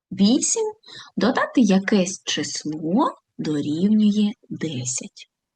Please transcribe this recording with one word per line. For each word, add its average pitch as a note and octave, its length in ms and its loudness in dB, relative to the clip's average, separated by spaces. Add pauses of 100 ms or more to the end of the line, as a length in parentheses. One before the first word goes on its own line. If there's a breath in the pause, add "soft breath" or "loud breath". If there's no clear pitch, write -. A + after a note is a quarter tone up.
(120)
Вісім C#4 600 2 (440 loud breath)
додати C4+ 440 0
якесь F#3+ 640 2
число D#3+ 920 -2 (240)
дорівнює G3+ 920 2 (160)
десять. - 840 -8 (260)